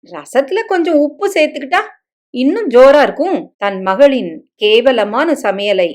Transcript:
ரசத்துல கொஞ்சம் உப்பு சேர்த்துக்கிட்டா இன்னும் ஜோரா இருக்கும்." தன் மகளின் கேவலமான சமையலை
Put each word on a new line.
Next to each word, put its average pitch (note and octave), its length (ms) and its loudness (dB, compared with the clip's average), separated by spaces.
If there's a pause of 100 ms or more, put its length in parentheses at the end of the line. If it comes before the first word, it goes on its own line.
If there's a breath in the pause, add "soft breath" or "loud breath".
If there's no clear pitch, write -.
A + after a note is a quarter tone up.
ரசத்துல C4+ 600 -4
கொஞ்சம் F4 340 -2
உப்பு D4 300 -4
சேர்த்துக்கிட்டா D4+ 540 -2 (520)
இன்னும் D#4 360 -2
ஜோரா C4+ 320 6
இருக்கும்." D4+ 360 -2 (180)
தன் G3 260 -4
மகளின் G3+ 500 0 (240)
கேவலமான A3+ 800 0
சமையலை F#3+ 580 -2